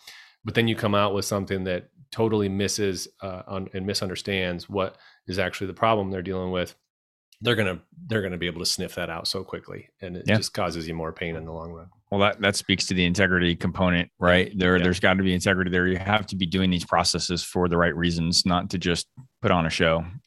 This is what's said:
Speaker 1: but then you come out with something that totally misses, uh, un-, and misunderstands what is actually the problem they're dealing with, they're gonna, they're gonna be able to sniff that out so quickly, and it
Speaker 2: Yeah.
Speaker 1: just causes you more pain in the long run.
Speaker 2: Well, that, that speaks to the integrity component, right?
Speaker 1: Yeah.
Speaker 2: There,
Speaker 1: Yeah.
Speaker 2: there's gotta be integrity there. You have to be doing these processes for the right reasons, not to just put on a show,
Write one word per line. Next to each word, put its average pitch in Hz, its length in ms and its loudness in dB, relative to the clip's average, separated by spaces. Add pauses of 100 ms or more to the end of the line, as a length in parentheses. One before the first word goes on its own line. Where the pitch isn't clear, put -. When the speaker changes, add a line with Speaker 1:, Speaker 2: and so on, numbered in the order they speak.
(460)
Speaker 1:
but 110 80 -8
then 117 140 4
you 113 80 2
come 104 180 0
out 101 220 4
with 98 100 0
something 95 380 -2
that 92 260 -4 (220)
totally 107 360 0
misses, 98 600 -2 (140)
uh, 92 260 -10
un-, 95 260 -6
and 95 140 -4
misunderstands 92 840 -4
what 98 280 -4 (300)
is 92 120 -4
actually 92 280 -4
the 92 60 -8
problem 107 380 0
they're 95 100 -4
dealing 92 300 -4
with, 90 240 -4 (680)
they're 117 140 2
gonna, 92 260 -2 (260)
they're 113 140 0
gonna 90 160 -4
be 87 100 -4
able 85 120 -6
to 87 60 -6
sniff 87 300 -4
that 87 140 -6
out 82 180 -8
so 95 180 -6
quickly, 95 440 -12 (120)
and 90 160 -10
it 87 100 -10
Speaker 2:
Yeah. 107 80 4
Speaker 1:
just - 180 -2
causes 85 340 -4
you 85 60 -6
more 82 200 -6
pain 82 240 -6
in 80 80 -10
the 80 80 -10
long 82 180 -12
run. 82 160 -16 (240)
Speaker 2:
Well, 101 100 0
that, 101 200 2
that 101 160 2
speaks - 300 0
to 101 60 -2
the 90 120 4
integrity 87 500 4
component, 87 540 0 (100)
right? 90 300 6
Speaker 1:
Yeah. - 80 -14
Speaker 2:
There, 90 200 6
Speaker 1:
Yeah. 87 60 4
Speaker 2:
there's 90 160 2
gotta 95 240 4
be 95 100 2
integrity 90 380 2
there. 90 160 2
You 92 100 0
have 101 300 0
to 98 80 -8
be 92 100 -2
doing 92 240 2
these 87 160 0
processes 87 580 0
for 90 260 0
the 85 80 2
right 85 180 2
reasons, 85 500 0
not 90 260 0
to 95 60 -4
just 85 300 -2 (340)
put 101 100 2
on 85 140 4
a 80 40 0
show, 82 340 2 (240)